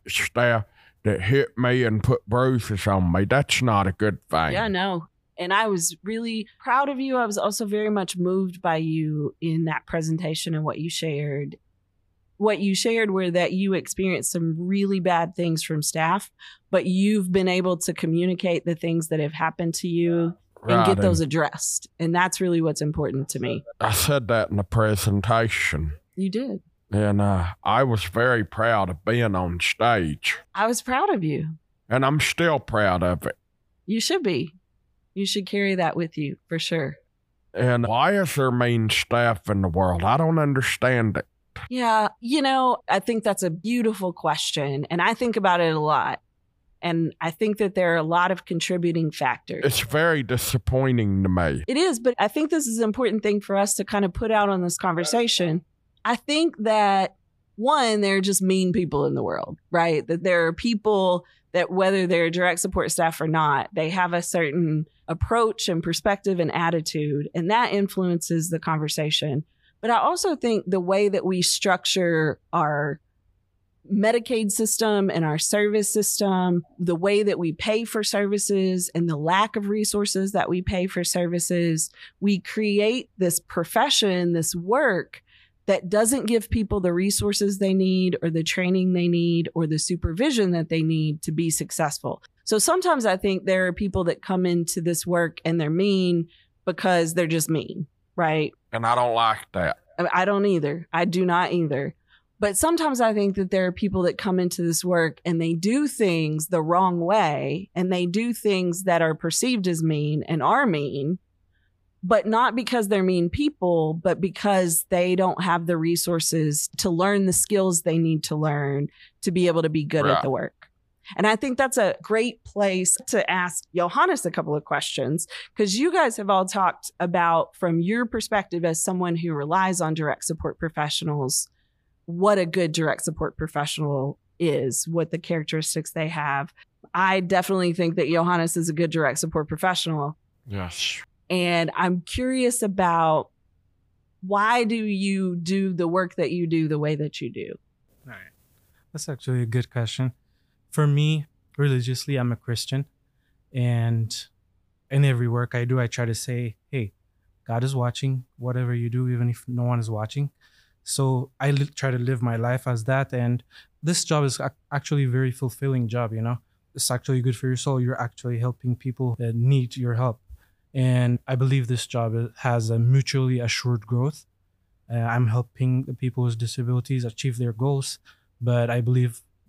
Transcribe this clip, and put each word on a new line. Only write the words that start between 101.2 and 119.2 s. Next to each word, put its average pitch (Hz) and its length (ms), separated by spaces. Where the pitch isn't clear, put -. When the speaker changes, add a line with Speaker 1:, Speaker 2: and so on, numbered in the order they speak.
Speaker 2:
not 175 280
either. 151 420
But 208 200
sometimes 311 420
I 226 140
think 202 240
that 190 120
there 190 160
are 180 60
people 190 320
that 175 140
come 185 240
into 175 200
this 170 220
work 170 400
and 165 180
they 165 120
do 220 340
things 160 600
the 175 140
wrong 175 380
way 165 760
and 185 180
they 180 140
do 220 280
things 185 500
that 175 180
are 160 140
perceived 190 540
as 165 120
mean 151 460
and 156 160
are 226 220
mean, 147 520
but 185 240
not 226 260
because 233 360
they're 196 140
mean 180 260
people, 175 640
but 170 260
because 185 680
they 180 260
don't 180 280
have 170 220
the 170 120
resources 165 920
to - 120
learn 196 360
the 185 80
skills 190 480
they 165 160
need 160 280
to 160 100
learn 147 520